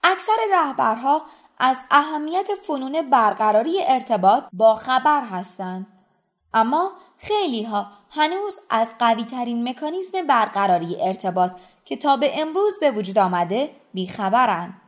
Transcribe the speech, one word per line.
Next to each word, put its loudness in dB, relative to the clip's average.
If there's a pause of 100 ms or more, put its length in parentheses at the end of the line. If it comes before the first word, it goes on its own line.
اکثر 2 (160)
رهبرها 0 (360)
از 2 (140)
اهمیت 0
فنون -6
برقراری 2
ارتباط 2
با 6
خبر 0
هستند، -8 (680)
اما 2 (260)
خیلی‌ها -2 (240)
هنوز -2 (100)
از 0
قوی‌ترین -2
مکانیزم -6
برقراری 0
ارتباط -2 (320)
که -8
تا 2
به 0
امروز 0
به 4
وجود -2
آمده 0 (180)
بیخبرند. 0